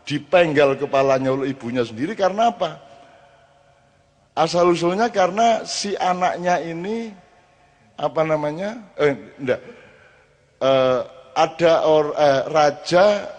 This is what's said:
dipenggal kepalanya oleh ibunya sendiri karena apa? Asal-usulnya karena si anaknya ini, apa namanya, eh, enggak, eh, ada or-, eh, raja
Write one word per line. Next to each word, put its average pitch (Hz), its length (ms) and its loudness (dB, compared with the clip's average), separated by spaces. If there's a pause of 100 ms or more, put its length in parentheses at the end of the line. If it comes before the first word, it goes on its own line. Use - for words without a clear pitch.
dipenggal 147 720 2
kepalanya 135 560 0
oleh 135 160 -4
ibunya 123 320 -4
sendiri 120 320 -6
karena 202 400 0
apa? 156 240 -6 (1600)
Asal-usulnya 175 720 2
karena 202 560 2
si - 320 -6
anaknya 180 640 0
ini, 190 480 -8 (880)
apa 147 240 -2
namanya, 160 640 -4 (100)
eh, 139 220 0 (240)
enggak, 123 200 -2 (1000)
eh, 131 380 2 (360)
ada 165 380 2 (160)
or-, 151 240 2
eh, 139 280 2 (120)
raja 175 840 2